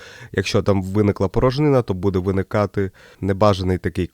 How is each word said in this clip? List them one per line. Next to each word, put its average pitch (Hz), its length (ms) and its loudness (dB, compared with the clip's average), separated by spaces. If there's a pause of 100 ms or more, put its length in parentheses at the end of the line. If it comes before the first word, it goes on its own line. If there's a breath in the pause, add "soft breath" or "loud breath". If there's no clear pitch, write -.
(320 loud breath)
якщо 98 300 0
там 98 200 2
виникла 98 460 0
порожнина, 131 540 2
то 98 120 -4
буде 92 240 -2
виникати 95 720 -2 (300 loud breath)
небажаний 95 580 2
такий 90 360 -4